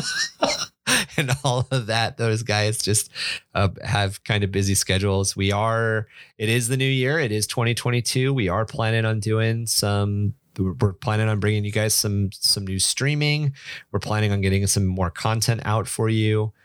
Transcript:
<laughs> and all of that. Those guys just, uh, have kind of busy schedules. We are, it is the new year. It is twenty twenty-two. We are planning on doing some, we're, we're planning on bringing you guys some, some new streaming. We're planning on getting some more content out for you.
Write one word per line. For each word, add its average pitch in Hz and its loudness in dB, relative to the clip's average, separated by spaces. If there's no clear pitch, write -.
<laughs> - -2
and 135 0
all 127 0
of 127 -2
that. 110 -2
Those 113 0
guys 107 0
just, - 0
uh, 98 2
have 101 -2
kind 104 0
of 95 -2
busy 98 2
schedules. 95 0
We 98 2
are, 110 0
it 110 -2
is 117 2
the 131 0
new 135 2
year. 135 0
It 123 0
is 107 0
twenty 117 0
twenty-two. 127 0
We 110 0
are 107 0
planning 113 -2
on 110 0
doing 113 0
some, 101 0
we're, 95 0
we're 101 2
planning 110 0
on 107 0
bringing 104 0
you 101 -4
guys 110 0
some, 101 0
some - -2
new 95 -2
streaming. 147 0
We're 101 0
planning 107 2
on 101 2
getting 98 2
some 98 2
more 92 0
content 110 0
out 113 0
for 113 -2
you. 107 0